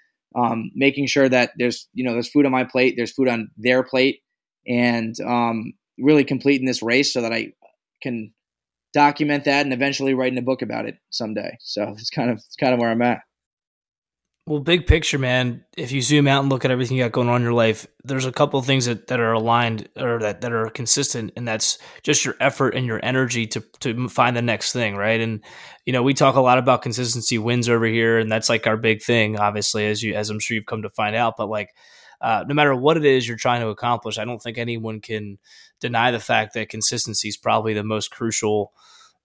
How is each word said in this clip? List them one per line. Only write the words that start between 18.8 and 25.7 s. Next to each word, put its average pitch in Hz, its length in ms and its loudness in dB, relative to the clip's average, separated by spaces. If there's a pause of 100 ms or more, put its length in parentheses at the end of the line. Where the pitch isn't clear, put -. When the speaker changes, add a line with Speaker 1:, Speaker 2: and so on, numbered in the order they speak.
Speaker 2:
that, 120 200 -4
that 127 140 -2
are 113 120 2
aligned 113 640 0
or 117 220 -2
that, 107 220 -4
that 120 120 -6
are 113 160 -2
consistent, 120 680 -4
and 123 100 -6
that's 110 320 -2 (240)
just 151 220 0
your 127 160 -4
effort 131 340 0
and 127 100 -2
your 113 200 -4
energy 123 420 0
to, 110 140 -6 (180)
to - 120 -4
m-, 123 180 -4
find 120 280 0
the 117 60 0
next 117 300 -2
thing, 110 240 -4
right? 110 240 0
And, 113 240 -4 (420)